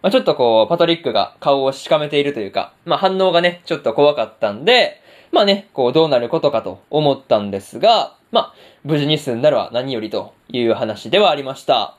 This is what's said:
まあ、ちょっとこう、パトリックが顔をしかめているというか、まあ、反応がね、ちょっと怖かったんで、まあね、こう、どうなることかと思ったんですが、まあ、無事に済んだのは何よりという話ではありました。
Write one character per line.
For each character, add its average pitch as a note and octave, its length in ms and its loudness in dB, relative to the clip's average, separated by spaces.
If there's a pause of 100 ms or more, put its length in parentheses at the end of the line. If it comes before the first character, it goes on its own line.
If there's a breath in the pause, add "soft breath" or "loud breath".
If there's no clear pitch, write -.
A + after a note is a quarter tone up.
ま F#3 60 0
あ、 - 20 0
ち B3+ 60 4
ょ B3 40 0
っ - 20 -2
と D#3+ 120 0
こ A2+ 320 4
う、 - 20 -4
パ E3+ 80 0
ト E3+ 80 2
リ E3 120 2
ッ E3+ 60 -14
ク C3 80 -4
が G2+ 280 -2
顔 C#3 240 0
を C3+ 80 0
し - 180 -8
か D#3+ 80 4
め D3 100 -4
て D3 120 -2
い C#3+ 40 2
る C#3+ 120 -4
と A#2+ 40 -8
い G2+ 80 -6
う G2 40 -16
か、 - 220 -16 (120)
ま D#3+ 120 0
あ、 - 20 -10
反 F#3+ 200 0
応 F#3 120 2
が E3+ 100 2
ね、 F3 240 -2
ち - 60 -8
ょ D#3+ 60 -2
っ - 20 -14
と A2+ 160 -4
怖 D3 180 4
か B2 120 -4
っ - 140 -14
た G#2+ 120 -2
ん G#2+ 120 -10
で、 A3 380 0 (300 soft breath)
ま E4 100 2
あ G#3 40 2
ね、 G3+ 280 -2
こ B2+ 140 0
う、 B2 60 0
ど D#3+ 120 4
う - 20 2
な C3+ 120 2
る A#2 100 -4
こ D#3+ 100 -2
と D3+ 120 0
か A2 100 -2
と F#2 300 -10
思 D3 220 2
っ C3+ 60 -8
た A2 200 0
ん G#2 100 -6
で G2 120 -4
す - 180 -16
が、 G3+ 360 2 (160)
ま A3+ 100 2
あ、 - 120 -6 (300 soft breath)
無 D3 160 -2
事 C#3+ 80 -2
に D3+ 100 2
済 B2 200 -6
ん A#2+ 40 -8
だ D3 80 4
の C#3 80 2
は F#2+ 160 -4
何 B2+ 180 -4
よ A#2+ 80 -6
り G#2+ 120 -8
と G2+ 240 -8 (140)
い B2 160 -4
う A2+ 100 2
話 A2 340 -6
で D#3 80 2
は G3+ 140 4
あ D3 40 0
り C#3+ 60 -6
ま C3+ 140 -10
し - 100 -20
た。 A#2 340 -2